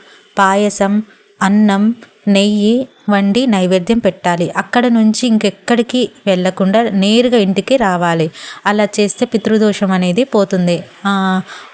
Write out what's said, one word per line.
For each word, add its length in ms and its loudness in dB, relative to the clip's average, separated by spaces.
పాయసం, 640 0
అన్నం, 540 2
నెయ్యి 600 2
వండి 380 0
నైవేద్యం 520 0
పెట్టాలి. 580 -2
అక్కడ 300 0
నుంచి 400 2
ఇంకెక్కడికి 840 0
వెళ్ళకుండా 540 0
నేరుగా 560 2
ఇంటికి 400 0
రావాలి. 540 0
అలా 220 0
చేస్తే 260 -2
పితృదోషం 680 0
అనేది 320 0
పోతుంది. 600 -2
ఆ, 360 -2